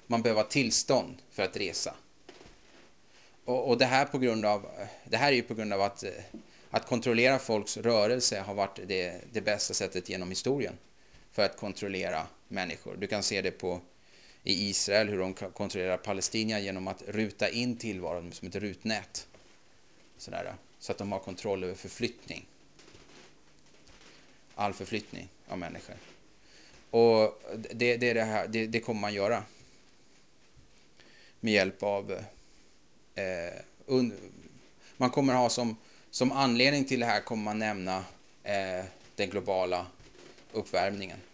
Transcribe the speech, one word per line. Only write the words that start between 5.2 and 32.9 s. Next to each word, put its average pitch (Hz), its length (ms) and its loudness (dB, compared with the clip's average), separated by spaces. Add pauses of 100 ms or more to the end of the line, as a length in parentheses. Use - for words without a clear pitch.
är 131 40 6
ju 117 60 4
på 120 120 -6
grund 107 180 -4
av 98 100 2
att, 101 200 0
eh, 95 100 -6 (580)
att - 160 0
kontrollera 123 520 4
folks 107 380 -2
rörelse 113 640 2
har 98 140 -6
varit 101 320 -2
det, 90 340 -2 (120)
det 107 80 -2
bästa 101 340 0
sättet 92 340 -4
genom 92 200 -6
historien 101 460 -2 (580)
för 104 120 2
att - 120 0
kontrollera 92 680 -4 (220)
människor. 92 480 -6
Du 95 100 -6
kan 101 160 -2
se 98 200 0
det 92 80 0
på, 90 300 -4 (640)
i 101 240 0
Israel, 101 400 2
hur 101 100 -2
de 92 160 -2
ka-, 95 160 -10
kontrollerar 92 460 -2
palestinier 107 600 -2
genom 95 300 -4
att 98 180 -8
ruta 104 420 -2
in 120 280 -2
tillvaron 87 560 -6
som - 160 -12
ett 95 80 -8
rutnät. 101 680 -6 (920)
Sådär, 90 360 -8 (240)
så - 140 -6
att - 60 -8
de 101 140 -6
har 95 60 -2
kontroll 98 460 -4
över 90 100 -4
förflyttning. - 720 -8 (2000)
All 101 180 -2
förflyttning 95 560 -8 (200)
av 92 100 -6
människor. 85 380 -12 (920)
Och 113 520 8 (280)
det, 117 260 2
det 120 140 2
är 113 40 4
det 113 80 2
här, 107 260 0
det, 110 180 0
det 113 140 0
kommer 110 200 -4
man 104 140 -2
göra 101 300 2 (2000)
med 113 120 2
hjälp 95 300 4
av... 101 300 -2 (1000)